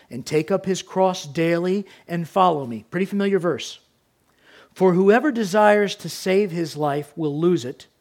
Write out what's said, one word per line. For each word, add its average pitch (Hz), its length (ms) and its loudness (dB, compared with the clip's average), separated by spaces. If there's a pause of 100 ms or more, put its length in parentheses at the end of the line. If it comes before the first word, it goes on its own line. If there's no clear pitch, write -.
and 123 160 -12
take 156 240 -2
up 190 160 -2
his 185 160 -4
cross 185 440 -2
daily 170 600 -2 (220)
and 170 220 -6
follow 170 360 2
me.'" 113 240 -10
Pretty 185 160 -4
familiar 196 340 0
verse. 160 400 -4 (920)
"For 185 200 4
whoever 208 360 4
desires 208 680 2
to - 140 -12
save 190 420 0
his 160 260 -6
life 147 400 -4
will 147 200 -2
lose 160 280 2
it, - 220 -14 (140)